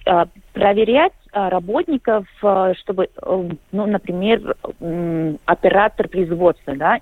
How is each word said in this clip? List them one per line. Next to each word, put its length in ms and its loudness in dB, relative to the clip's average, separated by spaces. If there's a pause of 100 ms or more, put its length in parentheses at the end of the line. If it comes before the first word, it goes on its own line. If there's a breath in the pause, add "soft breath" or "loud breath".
э, 200 2 (280)
проверять, 580 2 (200)
э, 180 -2
работников, 760 -2 (160)
э, 380 2
чтобы, 240 -4 (180)
э, 280 -4 (220)
ну, 140 -2
например, 680 -2 (260)
м, 640 -4
оператор 600 2
производства, 680 -2
да, 260 0